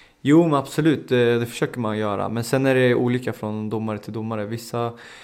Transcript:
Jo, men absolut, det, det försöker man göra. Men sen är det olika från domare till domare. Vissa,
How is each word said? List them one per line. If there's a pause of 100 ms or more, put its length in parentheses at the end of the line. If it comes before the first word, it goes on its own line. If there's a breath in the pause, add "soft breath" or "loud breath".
(260 loud breath)
Jo,
men
absolut,
det,
det
försöker
man
göra.
Men
sen
är
det
olika
från
domare
till
domare.
Vissa, (300 loud breath)